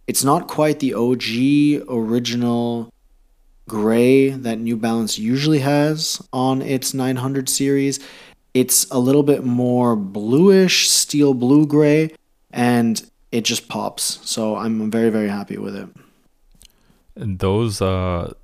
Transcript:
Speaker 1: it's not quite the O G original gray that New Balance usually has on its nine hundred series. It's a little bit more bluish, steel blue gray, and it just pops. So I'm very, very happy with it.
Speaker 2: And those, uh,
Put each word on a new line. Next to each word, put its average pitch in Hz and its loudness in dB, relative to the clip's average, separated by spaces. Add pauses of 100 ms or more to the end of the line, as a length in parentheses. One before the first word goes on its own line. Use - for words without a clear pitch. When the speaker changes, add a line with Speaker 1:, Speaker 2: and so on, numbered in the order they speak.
Speaker 1:
it's - -2
not 147 0
quite 151 0
the 131 -2
O 120 0
G 135 0
original 117 -2 (760)
gray 120 4
that 117 -6
New 117 -2
Balance 113 -2
usually 135 0
has 147 0 (120)
on 131 0
its 135 -4
nine 131 -2
hundred 131 -4
series. 139 -2 (520)
It's - 0
a 135 0
little 135 4
bit 139 2
more 123 2
bluish, 127 2
steel 147 2
blue 131 4
gray, 151 2 (380)
and 120 0 (300)
it 117 -2
just - -6
pops. - -6 (100)
So 107 -4
I'm 110 -2
very, 113 2
very 107 0
happy 101 -8
with 101 -10
it. 98 -14 (1300)
Speaker 2:
And 101 -8
those, 101 -2
uh, 92 -2 (100)